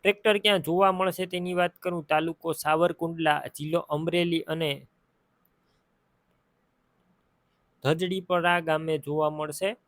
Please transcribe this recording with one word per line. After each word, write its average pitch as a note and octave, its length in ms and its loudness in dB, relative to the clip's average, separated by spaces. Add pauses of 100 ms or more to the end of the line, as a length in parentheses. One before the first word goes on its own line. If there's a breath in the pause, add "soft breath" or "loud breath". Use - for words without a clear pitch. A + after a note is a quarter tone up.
ટ્રેક્ટર G3+ 420 2
ક્યાં G3+ 240 4
જોવા F#3 300 4
મળશે F#3 360 -2
તેની F3+ 280 -4
વાત F3 140 0 (100)
કરું, F3 260 -4
તાલુકો D#3+ 380 0 (160)
સાવરકુંડલા, E3 760 0 (160)
જિલ્લો D#3 240 -2 (140)
અમરેલી E3 580 -2
અને D#3+ 180 -2 (3250)
ધજડીપરા F3 840 0
ગામે D#3+ 260 0 (120)
જોવા D3+ 320 0
મળશે. D3+ 320 -4 (180)